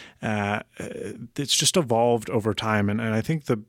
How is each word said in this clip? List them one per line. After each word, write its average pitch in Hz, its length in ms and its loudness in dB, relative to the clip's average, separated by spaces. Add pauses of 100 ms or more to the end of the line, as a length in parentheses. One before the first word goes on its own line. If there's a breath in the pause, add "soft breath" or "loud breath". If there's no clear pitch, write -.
(240 loud breath)
uh, 104 380 -2 (180)
it's - 760 -6
just - 220 2
evolved 120 540 2
over 107 240 0
time, 107 340 2
and, 104 100 0
and 110 140 -2
I 113 80 2
think 160 240 -2
the 110 240 0